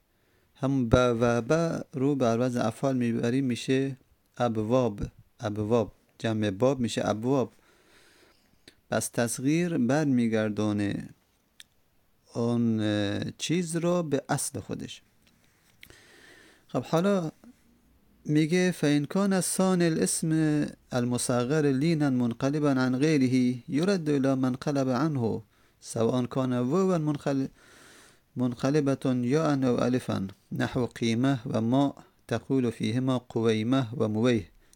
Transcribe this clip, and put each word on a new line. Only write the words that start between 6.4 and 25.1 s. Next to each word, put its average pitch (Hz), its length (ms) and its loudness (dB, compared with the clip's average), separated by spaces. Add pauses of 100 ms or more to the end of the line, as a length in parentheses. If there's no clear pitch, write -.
باب 127 300 0
می‌شه 117 280 -2
ابواب. 113 440 -2 (1400)
پس 113 180 -2
تصغیر 151 680 -2
برمیگردانه 110 1300 0 (1300)
اون، 117 460 0
اه، 104 580 -2
چیز 165 380 -4
رو 175 260 0
به 143 260 -2
اصل 127 320 -4
خودش. - 420 -10 (1700)
خب، 135 140 -4
حالا 175 480 0 (960)
میگه: 160 460 2
«فَإِن 147 320 0
كان 190 360 0
ثاني 185 440 2
الاسم 165 460 0 (640)
المصغر 123 760 0
لینا 147 440 2
منقلباً 135 600 0
عن 127 280 2
غیره، 127 680 2
یرد 170 400 0
الی 135 260 2
من 131 180 0
قلب 139 360 -2
عنه، 123 540 0 (380)